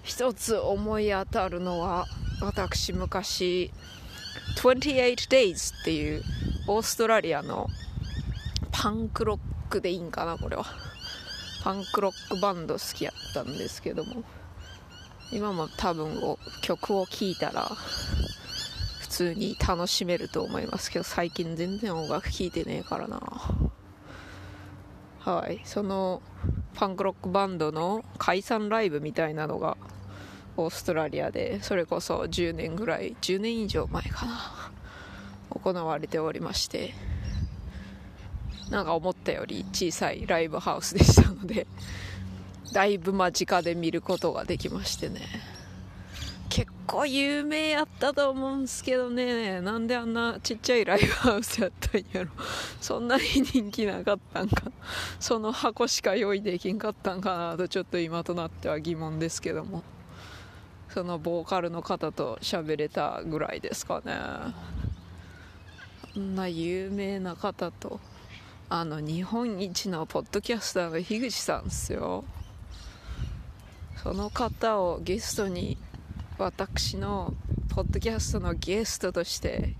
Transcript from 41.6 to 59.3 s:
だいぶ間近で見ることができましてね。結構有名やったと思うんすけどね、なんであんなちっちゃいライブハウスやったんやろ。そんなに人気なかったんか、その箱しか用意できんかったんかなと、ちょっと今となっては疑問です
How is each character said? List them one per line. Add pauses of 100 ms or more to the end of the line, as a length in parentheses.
だ
い
ぶ
間
近
で
見
る
こ
と
が
で
き
ま
し
て
ね。 (1300)
結 (140)
構
有
名
や
っ (120)
た
と
思
う
ん
す
け
ど
ね、
な
ん
で
あ
ん
な
ち
っ
ち
ゃ
い
ラ
イ
ブ
ハ
ウ
ス
や
っ
た
ん
や
ろ。 (500)
そ
ん
な
に
人
気
な
か
っ (140)
た
ん
か、 (480)
そ
の
箱
し
か
用
意
で
き
ん
か
っ
た
ん
か
な
と、
ち
ょ
っ
と
今
と
な
っ
て
は
疑
問
で
す